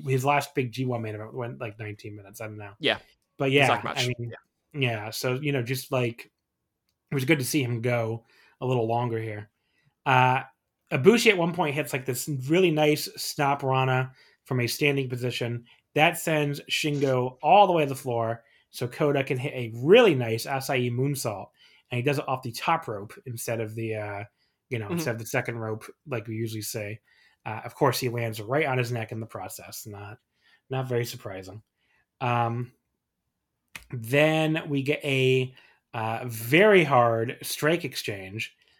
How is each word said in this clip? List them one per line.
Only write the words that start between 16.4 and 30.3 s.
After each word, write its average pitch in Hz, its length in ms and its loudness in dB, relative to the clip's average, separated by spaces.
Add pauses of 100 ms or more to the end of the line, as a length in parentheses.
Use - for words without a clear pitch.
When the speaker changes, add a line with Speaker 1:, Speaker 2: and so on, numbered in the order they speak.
Speaker 1:
Shingo 135 720 0
all 180 260 8
the 180 60 2
way 160 100 4
to 139 60 2
the 135 60 -6
floor, 117 480 -4 (280)
so - 180 -6
Kota 143 340 2
can 135 140 -4
hit 127 160 -6
a 120 220 -6
really 175 400 6
nice 113 300 -2
Asai 131 460 -2
moonsault, 123 580 -4 (420)
and 123 60 -2
he 120 60 -2
does 139 160 2
it - 80 -6
off 131 160 -2
the 120 80 -8
top - 360 0
rope 104 260 -8 (140)
instead 117 340 -4
of 110 140 -6
the, 113 200 -4
uh, 104 280 -8 (460)
you 117 100 -4
know, 107 60 -8
Speaker 2:
Mm-hmm. 104 80 -6
Speaker 1:
instead 156 220 -2
of 113 40 -8
the 113 80 -12
second 120 320 -4
rope 110 260 -6 (220)
like 117 200 -6
we 113 80 -8
usually 110 280 -6
say. 107 360 -8 (460)
Uh, 110 180 -8
of 117 120 -14
course, 131 240 4
he 127 100 -2
lands 113 320 -4
right 135 240 -2
on 131 140 0
his 120 120 -2
neck 113 200 -6
in 110 80 -8
the 104 80 -8
process. 92 580 -14
Not, 104 320 -14 (520)